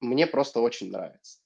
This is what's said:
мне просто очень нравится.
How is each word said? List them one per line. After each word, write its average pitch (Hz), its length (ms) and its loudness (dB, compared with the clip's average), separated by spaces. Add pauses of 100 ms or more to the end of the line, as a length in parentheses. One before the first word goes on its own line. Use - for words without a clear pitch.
мне 131 260 2
просто 135 340 0
очень 117 300 0
нравится. - 560 -12